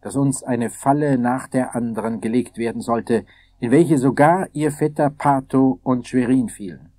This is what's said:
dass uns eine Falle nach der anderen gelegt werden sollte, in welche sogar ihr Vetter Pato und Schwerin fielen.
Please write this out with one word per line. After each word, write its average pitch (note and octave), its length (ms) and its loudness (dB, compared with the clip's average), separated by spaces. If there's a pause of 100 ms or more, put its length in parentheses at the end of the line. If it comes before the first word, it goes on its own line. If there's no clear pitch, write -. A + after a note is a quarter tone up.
dass G2+ 140 -8
uns C#3 260 0
eine A#2+ 260 -2
Falle C#3+ 480 0
nach B2 300 -2
der B2+ 300 -2
anderen A2+ 440 -4
gelegt A#2 380 -2
werden A2+ 240 -4
sollte, A2+ 420 0 (360)
in A#2+ 100 -2
welche D3+ 280 4
sogar C#3+ 540 4
ihr D3 200 -2
Vetter D3+ 380 0
Pato C3+ 720 0
und B2 240 -2
Schwerin B2+ 400 0
fielen. F2 500 -14